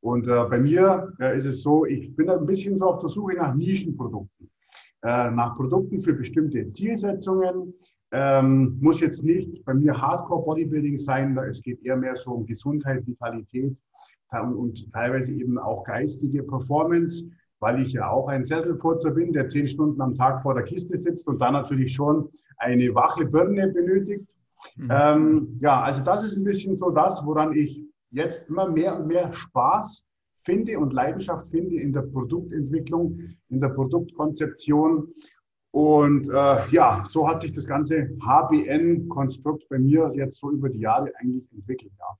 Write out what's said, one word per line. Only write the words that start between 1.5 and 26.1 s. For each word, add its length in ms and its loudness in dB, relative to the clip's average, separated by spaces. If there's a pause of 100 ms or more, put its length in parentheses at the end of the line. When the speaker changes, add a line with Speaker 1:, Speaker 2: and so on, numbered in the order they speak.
Speaker 1:
so, 240 4
ich 280 -6
bin 160 0
ein 160 0
bisschen 320 0
so 80 0
auf 140 2
der 100 -6
Suche 260 -4
nach 200 -2
Nischenprodukten, 920 -4 (520)
äh, 300 0
nach 240 -2
Produkten 460 0
für 120 2
bestimmte 580 -2
Zielsetzungen. 1000 -2 (380)
Ähm, 680 4
muss 180 4
jetzt 240 0
nicht 400 0
bei 100 -4
mir 260 2
Hardcore-Bodybuilding 1000 -2
sein, 380 -2
da, 100 -4
es 160 -10
geht 240 -10
eher 100 0
mehr 220 -4
so 140 -10
um 140 -6
Gesundheit, 600 -4
Vitalität, 680 -8 (540)
äh, 100 -4
und, 140 -4
und 360 -8
teilweise 420 -2
eben 240 -2
auch 280 -6
geistige 580 -4
Performance, 800 0 (380)
weil 180 0
ich 140 -2
ja 160 -2
auch 180 0
ein 160 -2
Sesselfurzer 680 0
bin, 200 0
der 160 0
zehn 220 0
Stunden 320 0
am 140 0
Tag 260 2
vor 120 0
der 100 0
Kiste 340 -6
sitzt 320 -4
und 100 -2
dann 140 2
natürlich 400 -2
schon 340 0 (300)
eine 360 2
wache 320 2
Birne 440 2
benötigt. 680 0 (400)
Speaker 2:
Mhm. 160 -10
Speaker 1:
Ähm, 680 4
ja, 200 4
also 220 -2
das 220 0